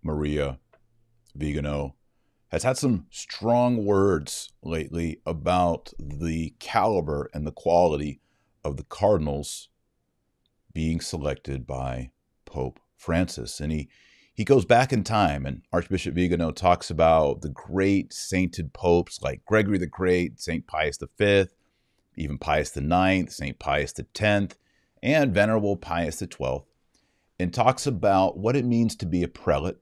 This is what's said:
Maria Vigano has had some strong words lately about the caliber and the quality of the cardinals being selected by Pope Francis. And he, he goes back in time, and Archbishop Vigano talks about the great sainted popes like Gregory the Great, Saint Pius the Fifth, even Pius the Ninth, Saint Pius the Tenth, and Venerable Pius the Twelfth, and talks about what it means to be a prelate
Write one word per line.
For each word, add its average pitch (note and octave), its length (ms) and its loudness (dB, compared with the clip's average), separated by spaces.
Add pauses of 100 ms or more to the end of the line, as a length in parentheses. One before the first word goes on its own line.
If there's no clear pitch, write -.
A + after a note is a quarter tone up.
Maria D2 560 -2 (720)
Vigano C#2+ 600 -4 (540)
has - 140 -4
had C3 140 0
some A#2+ 320 0
strong A#2+ 760 0
words G2 640 2 (100)
lately D#2+ 640 -4
about F2 720 0
the D#2 640 -4
caliber F2+ 760 0
and D2+ 140 -6
the D#2+ 60 -6
quality D#2 680 2 (460)
of C#2+ 100 -6
the C2 80 -10
cardinals D2+ 880 -2 (1040)
being D#2+ 260 -2
selected C#2 680 -6
by B1+ 460 -6 (320)
Pope - 380 -8 (160)
Francis. E2 640 -2
And D2+ 100 -4
he, D#2 160 -4 (460)
he A2+ 100 -4
goes B2+ 220 4
back B2+ 260 6
in A2 140 0
time, D#2+ 400 0
and C2+ 160 -8 (100)
Archbishop F2 420 -2
Vigano E2+ 380 2
talks F2 380 2
about D#2+ 500 4
the D2+ 100 -8
great F#2+ 600 0
sainted F2+ 640 -4
popes - 480 2
like - 240 -6
Gregory G2+ 320 2
the F2 100 -2
Great, F2+ 540 0
Saint - 260 -6
Pius D#2 300 -2
the C#2+ 100 -10 (100)
Fifth, G2+ 380 2 (640)
even C#2+ 200 -4
Pius D2+ 320 0
the - 120 -8
Ninth, F#2 500 2
Saint C#2 280 -8
Pius C#2+ 340 -2
the - 100 -10
Tenth, G#2 540 -2 (440)
and - 320 2
Venerable G2+ 440 2
Pius E2 400 -4
the F#2 100 -8
Twelfth, C2 400 -6 (720)
and F2+ 140 -2
talks B2 320 2
about G2 500 2
what A2 200 0
it C3 100 0
means A#2 300 2
to - 100 -8
be F2 160 0
a F2 60 0
prelate D2+ 540 -2